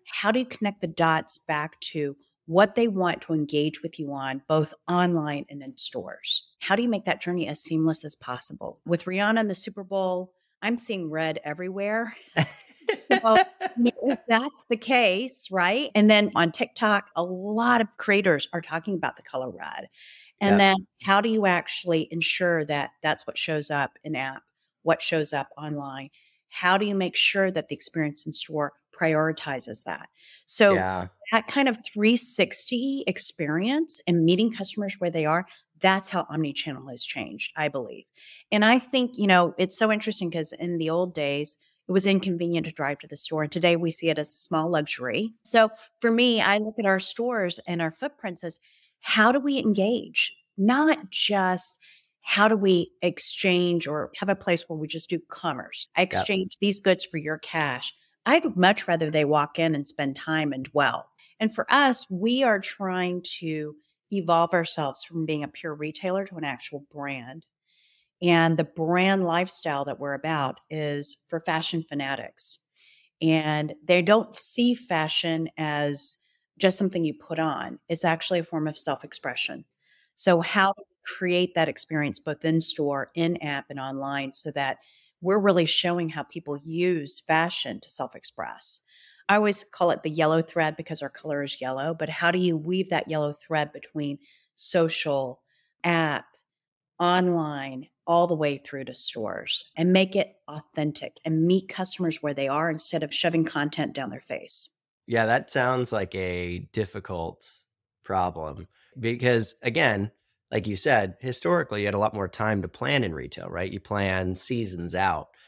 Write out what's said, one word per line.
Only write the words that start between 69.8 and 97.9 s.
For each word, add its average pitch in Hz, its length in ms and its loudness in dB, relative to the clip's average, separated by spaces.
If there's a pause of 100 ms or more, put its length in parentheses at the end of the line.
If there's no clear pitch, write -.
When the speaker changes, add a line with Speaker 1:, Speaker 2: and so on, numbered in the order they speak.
Speaker 1:
that 135 120 -6
we're 143 140 -6
about 143 560 -2
is 147 480 -4 (120)
for 160 120 -4
fashion 160 420 -2
fanatics. 139 760 -8 (640)
And 151 600 2
they 180 200 4
don't 220 340 4
see 240 380 0
fashion 160 800 -2
as 147 640 -4 (400)
just 185 180 4
something 185 260 0
you 156 120 -2
put - 240 -8
on. 160 400 -4 (100)
It's 170 160 -4
actually 165 360 0
a 160 40 -6
form 156 240 -4
of 151 80 -6
self-expression. - 880 -8 (520)
So 175 260 4
how 196 320 2
do - 120 -14
we - 100 -20 (100)
create 180 480 0
that 160 160 2
experience 147 500 -4
both 151 240 -8
in 160 160 4
store, 143 540 -4
in 170 240 0
app, 143 320 -6
and 139 100 -10
online 135 540 -6
so - 160 -8
that 139 300 -4 (420)
we're 190 160 2
really 185 260 4
showing 175 460 0
how 151 140 -8
people 147 340 -10
use 160 600 -2
fashion 160 600 0
to - 80 -20
self-express? - 920 -12 (480)
I 202 60 6
always 208 280 2
call 175 280 0
it - 100 -2
the 160 80 -2
yellow 160 320 4
thread 160 340 -2
because 160 240 -10
our 139 80 -8
color 143 340 -6
is 139 160 -8
yellow, 135 360 -4
but 165 160 -6
how 170 200 0
do 180 80 0
you 180 200 2
weave 185 320 -2
that 160 180 0
yellow 151 240 -2
thread 151 400 -4
between 143 460 -8 (380)
social, 147 840 -2 (440)
app, 165 420 2 (720)
online, 160 920 0 (220)